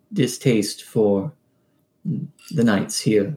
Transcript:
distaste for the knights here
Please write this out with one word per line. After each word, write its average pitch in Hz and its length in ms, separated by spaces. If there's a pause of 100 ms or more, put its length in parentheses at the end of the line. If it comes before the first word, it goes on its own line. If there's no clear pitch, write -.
(120)
distaste 120 720
for 104 480 (720)
the - 600
knights 101 360
here 107 360